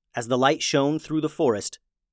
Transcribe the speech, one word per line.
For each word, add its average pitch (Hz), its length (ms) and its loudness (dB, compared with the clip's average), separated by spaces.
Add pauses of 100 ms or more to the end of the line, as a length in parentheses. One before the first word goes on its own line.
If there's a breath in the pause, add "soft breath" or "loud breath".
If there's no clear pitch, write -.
(140)
As 117 140 -6
the 127 100 0
light 143 240 2
shone 147 380 0
through 156 220 -4
the 151 80 -2
forest, 117 500 -2 (340)